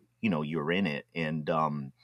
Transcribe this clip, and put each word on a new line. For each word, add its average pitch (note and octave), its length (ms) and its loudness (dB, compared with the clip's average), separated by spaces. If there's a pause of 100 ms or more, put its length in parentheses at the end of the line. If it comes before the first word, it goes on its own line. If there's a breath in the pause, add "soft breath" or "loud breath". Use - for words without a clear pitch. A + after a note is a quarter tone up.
(200)
you A2+ 80 2
know, D#2+ 140 2
you're D2+ 300 0
in F#2+ 140 2
it. D2 280 -4
And, D#2+ 340 -2
um, D2+ 440 0 (120 loud breath)